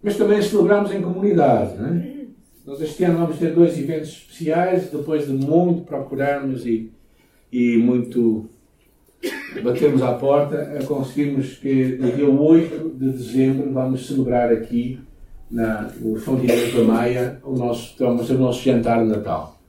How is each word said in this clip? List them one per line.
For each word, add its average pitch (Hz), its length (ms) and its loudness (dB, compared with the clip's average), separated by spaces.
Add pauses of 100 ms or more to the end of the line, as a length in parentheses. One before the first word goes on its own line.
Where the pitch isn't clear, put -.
Mas 208 140 -2
também 208 260 4
celebramos 202 500 2
em - 80 -4
comunidade, 175 760 2
não 117 160 -6
é? 247 320 -6 (400)
Nós 139 140 -10
este 156 240 -2
ano 170 140 2
vamos 160 200 -2
ter 165 160 -2
dois 170 240 4
eventos 151 300 -6
especiais, 180 840 -2
depois 147 380 -4
de 135 40 -4
muito 160 500 2
procurarmos 139 840 -4
e, 113 240 -4 (640)
e 120 240 2
muito 117 760 0 (1120)
batermos 147 400 2
à 123 120 0
porta, 143 720 0
conseguimos 139 680 -2
que 131 440 0
no 123 140 0
dia 143 160 2
oito 160 640 4
de 131 200 -2
dezembro 131 640 0
vamos 131 340 -2
celebrar 123 460 2
aqui 120 480 -2 (500)
na, 113 400 -4 (100)
no 110 180 -4
São 131 240 -2
Inês 120 320 2
da 120 80 4
Maia 123 640 0
o 135 120 -6
nosso, 120 420 -6
vamos 117 280 0
ter 131 80 0
o 127 40 2
nosso 123 240 0
jantar 117 400 2
de 110 80 2
Natal. 95 580 -6